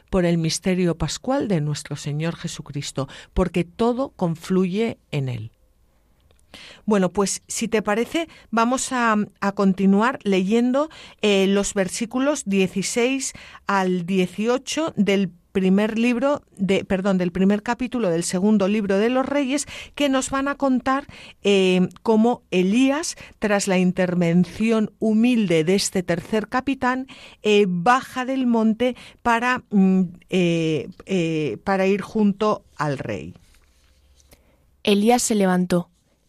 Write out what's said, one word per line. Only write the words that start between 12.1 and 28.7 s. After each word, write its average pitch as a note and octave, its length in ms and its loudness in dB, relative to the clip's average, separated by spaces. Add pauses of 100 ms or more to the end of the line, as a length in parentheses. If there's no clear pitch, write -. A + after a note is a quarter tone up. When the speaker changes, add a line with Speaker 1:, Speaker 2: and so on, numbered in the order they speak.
Speaker 1:
dieciséis G3+ 880 -2 (320)
al F#3 400 0
dieciocho G#3+ 920 -2
del G3 340 0 (220)
primer G3+ 460 2
libro B3 420 0 (160)
de, F#3+ 260 0
perdón, F#3+ 360 0
del F3+ 120 0
primer G3 320 2
capítulo A#3+ 460 -4
del E3+ 160 0
segundo F#3+ 440 2
libro G3+ 280 0
de A3 140 2
los C4 160 0
Reyes, C#4+ 400 -2 (280)
que C#4+ 140 0
nos C4 220 0
van C4+ 180 -2
a C#4+ 60 -4
contar, C4+ 520 0 (360)
eh, F#3 480 2 (120)
cómo A#3 480 2
Elías, B3+ 640 2 (220)
tras G3+ 300 0
la F#3 100 2
intervención F3+ 1200 0
humilde G#3+ 640 2
de F#3 100 2
este G3 280 -2
tercer G#3 460 -4
capitán, B3+ 580 -4 (360)
eh, G#3 260 4
baja B3 560 0
del C4 220 -2
monte A#3 500 2 (240)